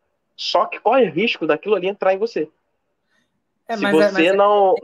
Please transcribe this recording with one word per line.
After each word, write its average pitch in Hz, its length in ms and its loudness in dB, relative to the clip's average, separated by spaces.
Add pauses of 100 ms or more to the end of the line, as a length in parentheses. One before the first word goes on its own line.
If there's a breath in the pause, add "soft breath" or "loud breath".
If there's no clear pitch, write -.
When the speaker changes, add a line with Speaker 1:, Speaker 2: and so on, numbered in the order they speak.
(360)
Speaker 1:
Só - 300 -2
que - 160 -12
corre 240 260 2
o 160 60 -8
risco 185 340 -4
daquilo 156 280 -2
ali 180 120 -4
entrar 190 260 -2
em 190 40 -4
você. 190 320 -6 (1160)
Speaker 2:
É, 233 100 -8
Speaker 1:
Se 202 60 -6
Speaker 2:
mas 202 120 0
é, - 20 6 (100)
Speaker 1:
você 196 40 0
Speaker 2:
mas 185 160 2
é 190 60 2
Speaker 1:
não, 196 500 4